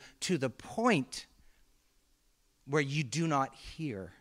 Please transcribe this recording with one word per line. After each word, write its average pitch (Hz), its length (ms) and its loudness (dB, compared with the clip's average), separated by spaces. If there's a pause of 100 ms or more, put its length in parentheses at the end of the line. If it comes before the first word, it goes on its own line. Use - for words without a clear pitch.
(200)
to 185 160 0
the 127 140 0
point - 760 0 (1400)
where 147 160 2
you 143 220 -2
do 151 220 -2
not 135 280 2
hear 107 680 -8